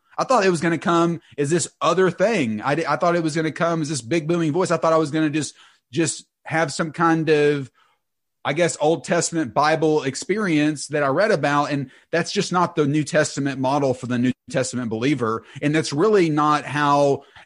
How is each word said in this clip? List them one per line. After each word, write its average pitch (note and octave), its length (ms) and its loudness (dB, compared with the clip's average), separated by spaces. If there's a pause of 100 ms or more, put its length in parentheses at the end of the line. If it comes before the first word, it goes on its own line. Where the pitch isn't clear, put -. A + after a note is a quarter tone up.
(160)
I D#3 60 0
thought G#3 240 2
it F#3+ 40 4
was E3+ 100 0
gonna E3 180 0
come E3+ 420 0 (160)
as C#3+ 140 -2
this E3+ 160 0 (140)
other F3 320 2
thing. E3+ 500 0
I C#3 140 0
di-, D#3+ 100 -4
I C#3+ 80 0
thought E3+ 220 2
it E3+ 80 0
was D#3 100 -2
gonna D#3+ 160 -2
come E3 320 -2
as C#3+ 60 -4
this D3+ 120 -6
big D3+ 280 -2
booming E3 240 0
voice. F3 180 0
I E3 60 0
thought D#3+ 160 2
I D#3+ 60 4
was D#3 120 0
gonna D#3 200 0
just, D3 260 -6 (340)
just D#3+ 360 -4 (180)
have D#3+ 280 -2
some E3 200 -6
kind E3 360 2
of, D3 400 2 (760)
I C#3 80 -2
guess, D#3+ 280 0
Old E3 220 2
Testament D#3+ 500 -2
Bible D3+ 520 2
experience D3+ 840 -2
that D3 160 -2
I C#3 60 2
read F#3+ 240 2
about." C#3+ 400 0
And C#3 180 -4 (220)
that's E3 180 -2
just F#3+ 220 -2
not F3+ 240 0
the D3+ 100 2
New D3 160 0
Testament C#3 560 -2
model C3+ 360 0
for B2+ 120 -12
the B2 140 -2
New B2+ 120 2 (160)
Testament B2 420 -4
believer. A2+ 520 -2 (180)
And D3 140 0
that's D#3 180 -2
really F#3 380 2
not D3 340 2
how, C#3+ 600 2 (220)